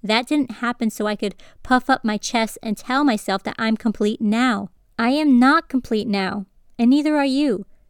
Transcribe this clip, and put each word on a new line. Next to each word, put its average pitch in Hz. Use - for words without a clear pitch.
That 220
didn't 302
happen 233
so -
I 208
could 202
puff 254
up 262
my 214
chest 220
and 214
tell 269
myself 214
that -
I'm 226
complete 214
now. 214
I 233
am 285
not 277
complete 233
now, 196
and 240
neither 302
are 277
you, 269